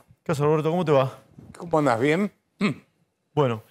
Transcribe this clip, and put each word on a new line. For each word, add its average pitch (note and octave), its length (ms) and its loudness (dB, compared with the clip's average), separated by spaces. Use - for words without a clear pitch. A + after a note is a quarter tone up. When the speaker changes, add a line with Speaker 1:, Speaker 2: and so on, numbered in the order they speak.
Speaker 1:
¿Qué - 80 -6
haces, C#3+ 140 -2
Roberto? D#3 240 0
¿Cómo F3 160 -2
te D#3 60 0
va? C3+ 200 2
Speaker 2:
¿Cómo E3 220 -2
andás? B2+ 200 2
¿Bien? D#3+ 320 0
Speaker 1:
Bueno, A#2+ 380 0